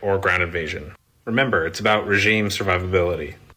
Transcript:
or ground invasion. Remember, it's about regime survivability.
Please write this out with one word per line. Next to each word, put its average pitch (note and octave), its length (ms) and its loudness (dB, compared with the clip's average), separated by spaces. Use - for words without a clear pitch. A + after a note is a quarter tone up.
or G2 160 0
ground F2+ 240 0
invasion. E2 540 -6
Remember, A2+ 420 0
it's - 140 -8
about G#2+ 260 2
regime G#2 400 2
survivability. F2+ 840 0